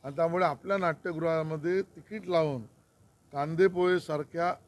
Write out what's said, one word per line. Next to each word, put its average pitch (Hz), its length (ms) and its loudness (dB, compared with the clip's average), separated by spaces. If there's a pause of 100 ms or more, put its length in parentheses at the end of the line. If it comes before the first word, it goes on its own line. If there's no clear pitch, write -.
आणि 139 120 -8
त्यामुळे 170 280 2
आपल्या 185 340 0
नाट्यगृहामध्ये 165 1040 -2
तिकीट 185 440 -12
लावून 156 360 0 (720)
कांदे 160 340 2
पोहेसारख्या 180 880 0 (140)